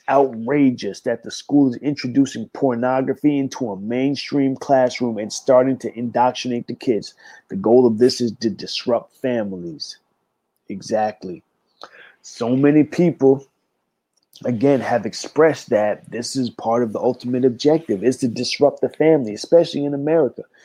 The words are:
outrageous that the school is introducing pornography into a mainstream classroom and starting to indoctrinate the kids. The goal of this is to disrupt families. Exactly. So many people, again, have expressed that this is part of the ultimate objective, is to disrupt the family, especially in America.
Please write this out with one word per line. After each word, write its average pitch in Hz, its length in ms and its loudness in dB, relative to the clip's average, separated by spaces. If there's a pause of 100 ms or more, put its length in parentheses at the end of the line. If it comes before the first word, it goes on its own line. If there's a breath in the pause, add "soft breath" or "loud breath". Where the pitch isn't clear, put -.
outrageous 127 920 0
that 117 220 -4
the 120 60 -14
school 139 400 2
is 117 80 -4
introducing 131 720 -2
pornography 131 880 0
into 131 320 -4
a 95 100 -8
mainstream 135 760 -2
classroom 123 640 0
and 107 120 -8
starting 131 460 2
to - 180 -8
indoctrinate 120 720 -2
the - 80 -10
kids. 107 400 -2 (360 soft breath)
The 95 60 -10
goal 110 300 6
of 110 140 2
this 123 200 4
is 120 200 -2
to 117 100 -2
disrupt - 680 -4
families. 98 840 -6 (680)
Exactly. 104 760 -6 (800 loud breath)
So 120 320 -4
many 143 280 4
people, 139 600 2 (1000)
again, 123 380 2
have 113 240 -2
expressed - 640 0
that 104 400 0
this 117 260 -8
is 123 140 -2
part 117 340 -2
of 110 80 -4
the 104 80 -8
ultimate 123 460 -2
objective, 127 580 0
is 131 140 0
to 135 100 -2
disrupt 127 540 -2
the 127 80 0
family, 151 440 2
especially 147 520 2
in 143 80 -4
America. 143 500 0 (220 soft breath)